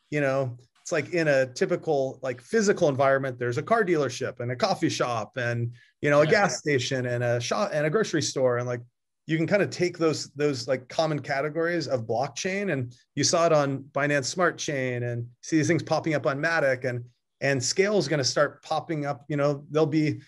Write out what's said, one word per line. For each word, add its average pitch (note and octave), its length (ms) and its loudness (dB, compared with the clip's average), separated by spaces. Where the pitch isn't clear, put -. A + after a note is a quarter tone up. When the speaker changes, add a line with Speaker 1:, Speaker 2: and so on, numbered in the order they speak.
Speaker 1:
you D3 120 -2
know, C3+ 360 0
it's - 100 -16
like D#3 220 -2
in E3 140 2
a C3+ 260 4
typical, D#3+ 680 -2
like, B2+ 200 -6
physical G3 460 2
environment, C3+ 520 2
there's B2 180 -2
a D3+ 60 -2
car A3+ 200 2
dealership C#3 560 -2
and B2 120 -4
a B2+ 40 -6
coffee F3 340 0
shop A#2+ 480 -2
and, A#2+ 340 -2
you D3 80 2
know, D3 120 8
a D#3 40 6
Speaker 2:
Yeah. D#3 60 0
Speaker 1:
gas G#3 280 4
station C3 480 0
and B2 160 -2
a A#2+ 180 2
shop E3 320 -2
and D3+ 120 0
a D#3 40 0
grocery G3 320 0
store. B2+ 360 0
And, B2 100 -4
like, B2 140 -4
you D#3+ 100 0
can D#3+ 100 0
kinda F3 200 2
take F3 300 -4
those, D#3+ 380 0
those, C#3 320 -2
like, C3 220 -4
common D#3 300 0
categories D3+ 680 -4
of A#2 200 -4
blockchain, F3 640 -4
and B2 200 -4
you C#3+ 80 0
saw E3+ 220 2
it D#3+ 80 4
on C#3 300 2
Binance C#3+ 320 0
Smart E3+ 320 0
Chain B2+ 460 -4
and A#2+ 240 -6
see - 160 -2
these D3+ 100 2
things D#3+ 160 2
popping D#3 320 0
up C3+ 100 -2
on C#3+ 160 -2
Matic, C#3 440 0
and, B2 200 -4
and C3+ 240 0
Scale G3+ 340 0
is D#3 100 2
gonna D3 160 0
start C#3 400 0
popping D#3 420 -4
up. C#3 240 -6
You D3+ 80 -2
know, C#3+ 320 0
there'll D3+ 160 2
be D3+ 420 0